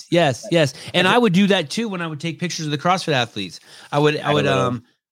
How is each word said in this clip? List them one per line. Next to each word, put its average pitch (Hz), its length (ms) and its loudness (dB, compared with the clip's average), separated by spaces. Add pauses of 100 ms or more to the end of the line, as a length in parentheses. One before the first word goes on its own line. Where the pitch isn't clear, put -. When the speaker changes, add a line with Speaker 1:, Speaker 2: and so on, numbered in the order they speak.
(100)
Speaker 1:
yes, 156 400 0
yes. 160 240 2 (180)
And 180 140 2
Speaker 2:
That's 196 80 4
Speaker 1:
I 247 40 4
would 226 140 4
do 196 140 4
that 185 240 0
too 226 180 -4
when 185 140 -6
I 165 60 -6
would 156 120 -10
take 165 180 -6
pictures 165 280 -6
of 147 40 -4
the 147 60 0
CrossFit 175 380 0
athletes. 107 440 -4 (320)
I 143 100 0
would, 147 160 4
I - 40 -6
Speaker 2:
Add 143 100 -2
a 147 40 2
Speaker 1:
would, 147 100 2
Speaker 2:
little 135 160 2
Speaker 1:
um, 123 240 -2 (280)